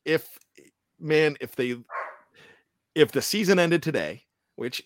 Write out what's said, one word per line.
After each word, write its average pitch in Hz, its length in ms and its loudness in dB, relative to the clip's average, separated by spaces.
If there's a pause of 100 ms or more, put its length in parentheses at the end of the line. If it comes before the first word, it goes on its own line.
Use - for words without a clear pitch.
If, - 320 -2 (600)
man, 151 440 0
if 120 120 -10
they, 123 220 -2 (1160)
if 151 180 6
the 135 80 0
season 196 380 2
ended 170 240 2
today, 98 400 -4 (320)
which 120 320 -8